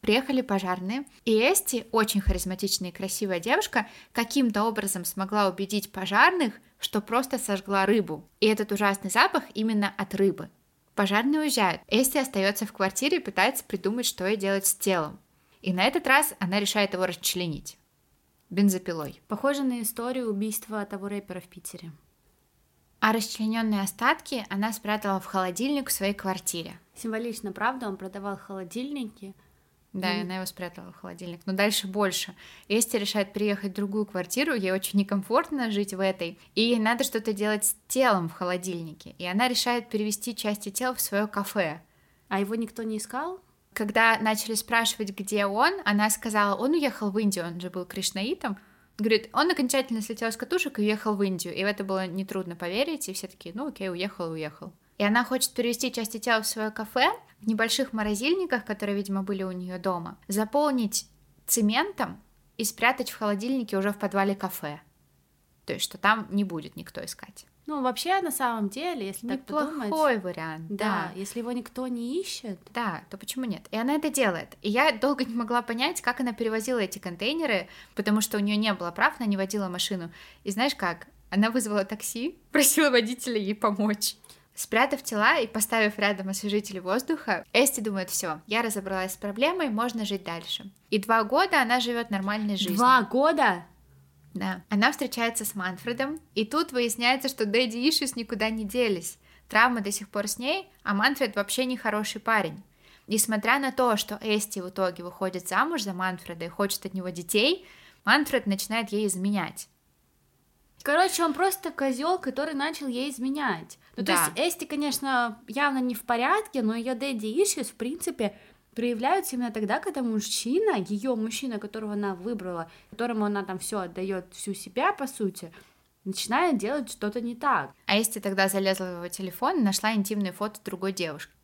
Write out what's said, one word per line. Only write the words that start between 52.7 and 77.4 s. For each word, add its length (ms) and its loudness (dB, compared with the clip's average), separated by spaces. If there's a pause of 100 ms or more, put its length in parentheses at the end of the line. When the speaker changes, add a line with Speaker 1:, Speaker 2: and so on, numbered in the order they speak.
Speaker 1:
и 40 -8
все 120 -8
такие: 300 -14
«Ну 140 -6
окей, 200 -6
уехал, 440 -4
уехал». 380 -8 (280)
И 40 2
она 200 4
хочет 300 -2
перевести 380 0
части 280 -6
тела 220 2
в 60 -6
своё 240 -2
кафе, 380 2 (300)
в 80 -4
небольших 460 2
морозильниках, 720 0
которые, 320 -2
видимо, 260 -2
были 200 -2
у 80 -4
неё 280 -6
дома, 380 -4 (100)
заполнить 800 2 (400)
цементом 760 0 (360)
и 80 -2
спрятать 440 2
в 80 -12
холодильнике 600 0
уже 140 2
в 60 -4
подвале 380 2
кафе. 460 -6 (840)
То 80 -4
есть, 120 -4
что 120 -8
там 320 2
не 140 0
будет 320 -8
никто 280 -12
искать. 420 -14 (200)
Speaker 2:
Ну, 160 -2
вообще, 400 2
на 100 -2
самом 380 0
деле, 380 -4
если 200 -8
так 180 -4
подумать, 400 -2
Speaker 1:
Неплохой 340 4
вариант, 500 -6
Speaker 2:
да, 60 -6
Speaker 1:
да. 400 0
Speaker 2:
если 240 -8
его 140 -6
никто 340 -6
не 320 -4
ищет. 400 -8 (140)
Speaker 1:
Да, 360 -4
то 80 -12
почему 280 -6
нет? 260 -6
И 60 -4
она 160 2
это 160 2
делает. 540 0
И 60 0
я 220 4
долго 320 2
не 120 -4
могла 260 0
понять, 400 -2
как 180 0
она 140 0
перевозила 460 0
эти 200 -2
контейнеры, 680 -2 (280)